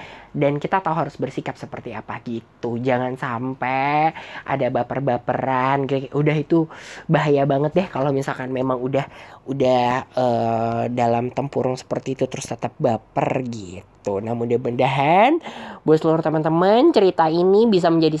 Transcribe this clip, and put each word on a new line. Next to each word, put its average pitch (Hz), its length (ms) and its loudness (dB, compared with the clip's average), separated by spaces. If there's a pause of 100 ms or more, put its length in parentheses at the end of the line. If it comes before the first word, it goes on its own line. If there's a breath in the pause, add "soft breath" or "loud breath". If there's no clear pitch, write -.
(340 loud breath)
dan 143 240 2
kita 185 240 -2
tahu 160 240 -2
harus 139 80 -10
bersikap 135 400 -6
seperti 120 400 -14
apa 107 320 -12
gitu. 117 560 -8
Jangan 127 320 0
sampai 135 960 -2 (320 loud breath)
ada 139 320 -2
baper-baperan, 127 1120 -2
kayak 135 240 -4
udah 147 240 0
itu 160 320 2 (400 loud breath)
bahaya 147 400 2
banget 143 320 0
deh 185 80 0
kalau 135 240 -2
misalkan 135 400 -4
memang 127 320 -2
udah, 131 240 -2 (400 loud breath)
udah, 127 400 2 (240)
eh, 117 800 0
dalam 120 400 0
tempurung 127 480 -2
seperti - 400 -6
itu 131 80 0
terus - 240 -8
tetap 120 320 -8
baper 135 640 -2
gitu. 98 720 -8
Nah, 110 160 -4
mudah-mudahan 135 1040 2 (480 loud breath)
buat 156 160 4
seluruh 165 240 2
teman-teman, 165 640 4
cerita 180 400 4
ini 190 400 4
bisa 180 160 4
menjadi 160 340 4